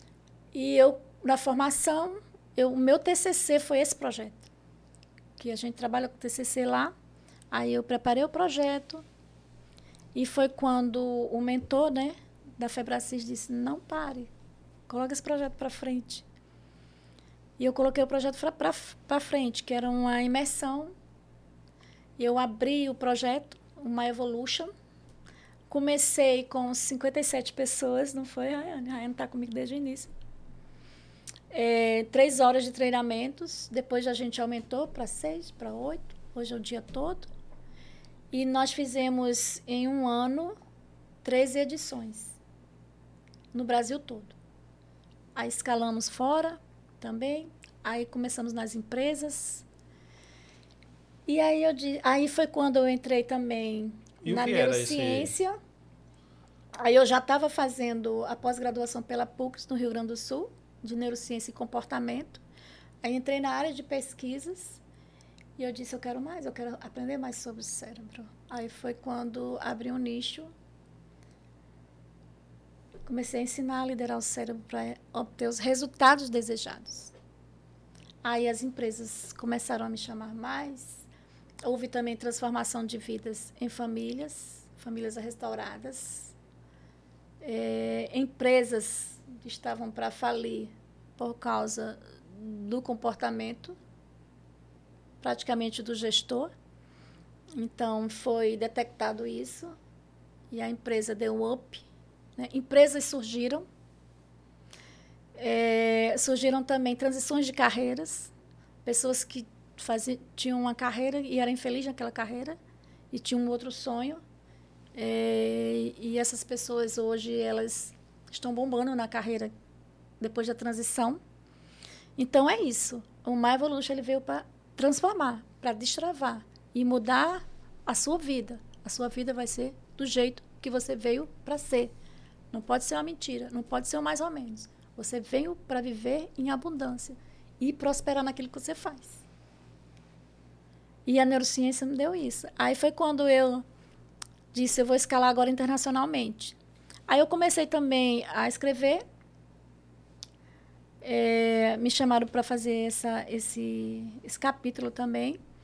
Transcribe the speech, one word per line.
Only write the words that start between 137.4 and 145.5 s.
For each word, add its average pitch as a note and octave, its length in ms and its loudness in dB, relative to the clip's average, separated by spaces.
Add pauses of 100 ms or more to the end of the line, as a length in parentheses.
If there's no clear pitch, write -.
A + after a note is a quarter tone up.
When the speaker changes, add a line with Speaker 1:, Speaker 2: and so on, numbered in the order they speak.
Speaker 1:
e C4 120 2
prosperar C#4 500 2
naquilo C4 260 -4
que C4+ 120 -14
você D#4+ 160 -4
faz. - 480 -10 (1800)
E B3+ 140 6
a C4 60 10
neurociência B3+ 600 2
me C4+ 120 -2
deu D4+ 180 2
isso. C#4 320 -4 (100)
Aí B3+ 200 2
foi D4 160 4
quando D4 360 2
eu C4 360 6 (880)
disse, B3+ 280 2
"Eu A#3+ 60 4
vou B3+ 80 6
escalar B3+ 340 6
agora B3 220 6